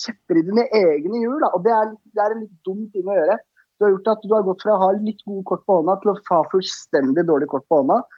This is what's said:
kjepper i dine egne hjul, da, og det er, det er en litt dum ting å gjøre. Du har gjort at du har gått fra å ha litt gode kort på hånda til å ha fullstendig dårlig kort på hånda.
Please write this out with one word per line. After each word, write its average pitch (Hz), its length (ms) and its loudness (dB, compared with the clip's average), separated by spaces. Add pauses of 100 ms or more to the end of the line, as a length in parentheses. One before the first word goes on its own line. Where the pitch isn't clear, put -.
kjepper 180 400 -2
i 160 60 0
dine 220 180 0 (140)
egne 175 420 2
hjul, 240 220 -4
da, - 100 0
og 180 140 -2
det 233 100 4
er, 220 160 0 (240)
det 208 80 0
er 214 80 0
en 226 140 -8
litt 208 80 -20 (100)
dum 208 300 -8
ting 180 100 -4
å 196 140 -2
gjøre. 175 180 2 (400)
Du 202 80 0
har 202 80 6
gjort 190 220 0
at 214 100 -6
du 196 80 -4
har 208 160 2
gått 185 160 -4
fra 208 140 2
å - 80 -2
ha - 100 4
litt 214 320 -6
gode 196 240 -8
kort 180 160 -4
på 196 140 4
hånda 185 180 0
til 208 140 0
å - 20 -6 (140)
ha 170 100 4 (140)
fullstendig 165 760 0
dårlig 143 240 0
kort 139 160 -6
på 151 140 4
hånda. 180 180 2 (180)